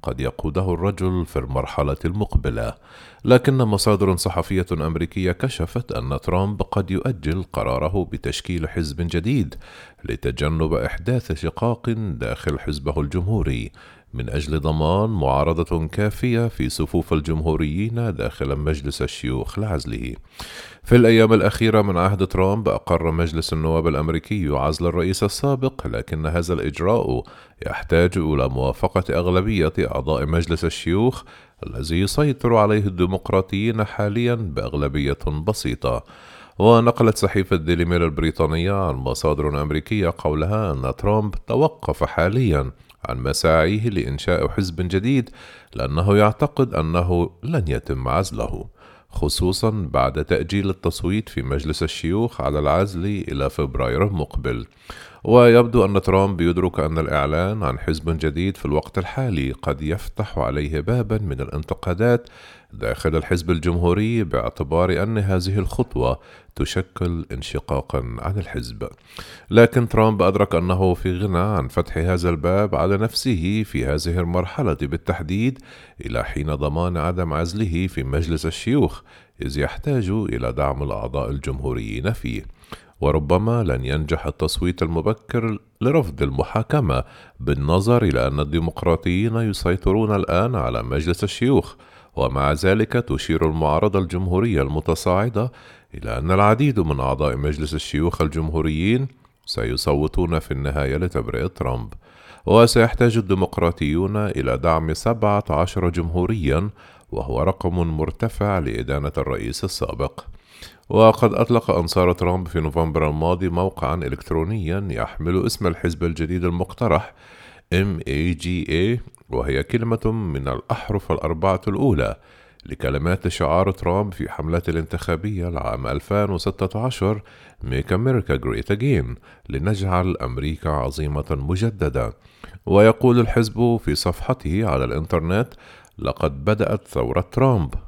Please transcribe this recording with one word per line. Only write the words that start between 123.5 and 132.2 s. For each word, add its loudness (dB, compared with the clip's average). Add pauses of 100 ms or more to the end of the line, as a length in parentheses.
ترامب -2
في -8
حملته -2
الانتخابية -4
لعام -4
ألفين -2
وستة -2
عشر، -2 (420)
Make -4
America 2
Great -2
Again، 0 (300)
لنجعل 0
أمريكا -4
عظيمة -2
مجددة. -2 (540)